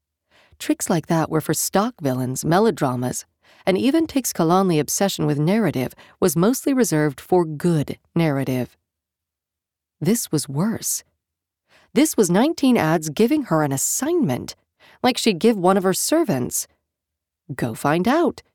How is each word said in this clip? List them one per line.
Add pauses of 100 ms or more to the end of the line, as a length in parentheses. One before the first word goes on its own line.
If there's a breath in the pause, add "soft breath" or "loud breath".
(600 soft breath)
Tricks
like
that
were
for
stock
villains,
melodramas, (400 soft breath)
and
even
Tix
Kalanli
obsession
with
narrative (260 loud breath)
was
mostly
reserved
for
good (180)
narrative. (1200)
This
was
worse. (880 soft breath)
This
was
nineteen
Ads
giving
her
an
assignment, (460 soft breath)
like
she'd
give
one
of
her
servants. (840)
"Go
find
out. (140)